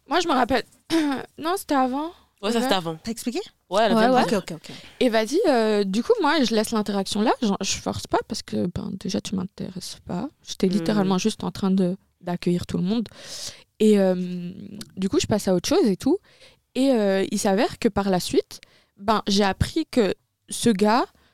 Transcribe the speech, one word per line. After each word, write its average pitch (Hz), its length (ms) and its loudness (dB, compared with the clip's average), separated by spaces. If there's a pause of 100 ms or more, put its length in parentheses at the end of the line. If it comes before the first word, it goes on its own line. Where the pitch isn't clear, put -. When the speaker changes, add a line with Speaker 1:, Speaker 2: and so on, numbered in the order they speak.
Speaker 1:
Moi, 294 120 0
je 339 80 -2
me 320 40 0
rappelle. 247 320 2 (260)
<clears throat> 320 40 2 (440)
Non, 330 180 -2
c'était - 180 -4
avant. 269 360 0 (320)
Speaker 2:
Ouais, 208 100 -2
ça, 233 60 0
Speaker 1:
Ouais. 233 40 2
Speaker 2:
c'était 247 120 0
avant. 165 280 -4
Speaker 3:
T'as 226 80 -8
expliqué ? 240 300 -6 (300)
Speaker 2:
Ouais, 196 140 2
elle 226 100 2
Speaker 1:
Ouais, 220 60 4
Speaker 2:
vient 240 100 4
de 262 40 4
Speaker 1:
ouais. 254 80 4
Speaker 3:
Ok, 359 60 0
Speaker 2:
dire. 214 100 0
Speaker 3:
ok, - 140 -6
ok. - 180 -14 (300)
Speaker 1:
Et 247 80 4
vas-y, 220 400 0
euh, 220 360 2
du 190 180 0
coup, - 180 0
moi, 302 240 2
je 220 100 0
laisse 220 160 0
l'interaction 208 520 -2
là. 269 100 2 (100)
J'en, 202 200 0
je 196 140 -4
force - 300 -8
pas 381 120 0 (100)
parce - 140 -8
que, 214 320 -4
ben, 196 160 -8 (100)
déjà, 190 200 -4
tu - 140 -8
m'intéresses 190 600 -10 (100)
pas. 190 220 -6 (180)
J'étais - 220 0
Speaker 2:
Hmm. 180 40 2
Speaker 1:
littéralement 190 460 0
juste - 260 -2
en 180 60 -4
train 190 200 -2
de, 190 260 2 (240)
d'accueillir 175 460 -2
tout - 100 -6
le 175 80 -2
monde. 208 240 -2 (720)
Et, 214 180 6
euh, 190 160 4 (840)
du 190 120 -2
coup, 302 120 0
je - 60 -2
passe 208 220 0
à 185 60 4
autre 175 140 0
chose 320 180 4
et 190 100 2
tout. 339 220 0 (560)
Et, 269 180 2
euh, 196 380 2
il 202 80 -2
s'avère 214 400 0
que - 100 0
par 202 220 0
la 180 100 2
suite, - 400 -2 (380)
ben, 214 280 0
j'ai 202 180 2
appris - 460 -2
que 208 240 2 (360)
ce - 200 0
gars 214 360 4 (280)